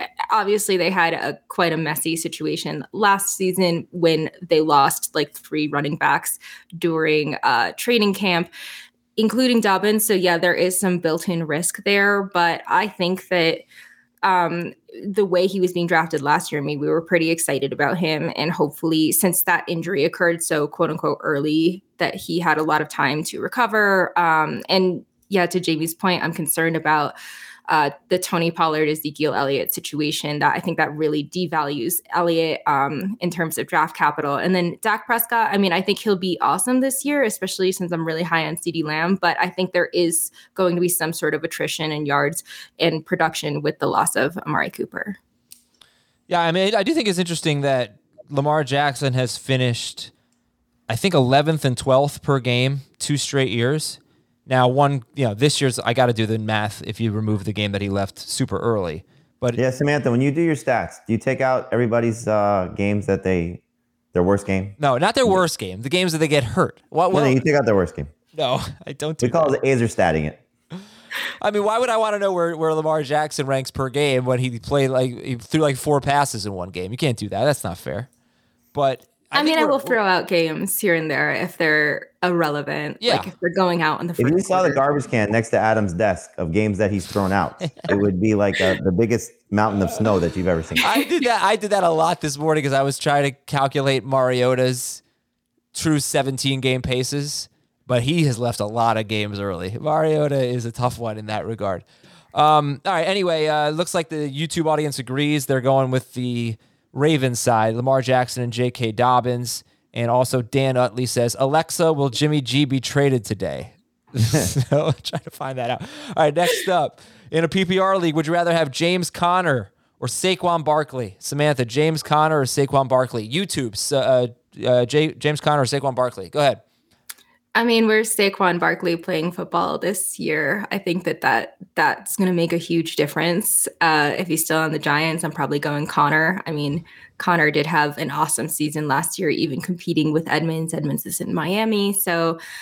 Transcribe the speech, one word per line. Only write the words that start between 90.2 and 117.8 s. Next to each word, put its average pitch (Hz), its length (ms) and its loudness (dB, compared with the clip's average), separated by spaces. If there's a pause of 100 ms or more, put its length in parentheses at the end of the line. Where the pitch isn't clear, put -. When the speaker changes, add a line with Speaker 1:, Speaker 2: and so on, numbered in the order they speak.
Speaker 3:
you've 92 120 -2
ever 82 140 2
seen. 82 220 -6
Speaker 2:
I 254 200 2
did 294 200 0
that. 226 180 2
I 208 140 2
did 196 140 -4
that 196 120 2
a 170 60 4
lot 165 320 2
this 143 160 -4
morning 156 260 2
'cause 135 120 0
I 135 80 4
was 139 160 0
trying 143 260 2
to 139 60 0 (160)
calculate 135 580 0
Mariota's 127 1000 2 (680)
true 156 260 0
seventeen 135 640 -2
game 127 220 0
paces, 139 640 -4 (380)
but 123 160 2
he 160 220 2
has 123 140 0
left 120 220 -2
a 104 60 -2
lot 113 320 2
of 107 100 -4
games 104 320 -4
early. 95 400 -6
Mariota 151 640 0
is 123 220 -2
a 117 60 -8
tough 123 260 -2
one 113 180 -6
in 107 100 -12
that 107 200 -4
regard. 101 380 -4 (500)
Um, 151 500 2
all 190 80 0
right. 165 160 0
Anyway, 175 380 0
uh, 151 240 0
looks 165 240 -4
like 170 160 -2
the 151 200 -4
YouTube 156 360 -4
audience 151 320 0
agrees. 139 480 -2
They're 131 160 0
going 135 280 2
with 127 220 -2
the 120 440 -4 (380)
Ravens 135 460 2
side, 113 340 2
Lamar 131 280 2
Jackson 127 400 0
and 117 100 -4
J 123 180 0
K 117 220 -4
Dobbins. 123 720 0 (300)
And 117 160 -2
also 127 300 2
Dan 131 380 0
Utley 123 260 0
says, 120 340 0
"Alexa, 160 540 2
will 139 160 0
Jimmy 147 320 0
G 131 240 2
be 131 160 0
traded 131 460 2
today?" 82 480 -6 (180)
<laughs> - 240 -14
So 131 680 2
I'm 147 160 2
trying - 200 -6
to - 80 -16
find 135 280 -10
that 120 120 -2
out. 120 120 -4
All - 420 -2
right, 147 100 4
next 180 340 0
up, 165 320 0 (300)
in 160 140 2
a 160 40 2
P 185 180 0
P 185 120 2
R 190 200 4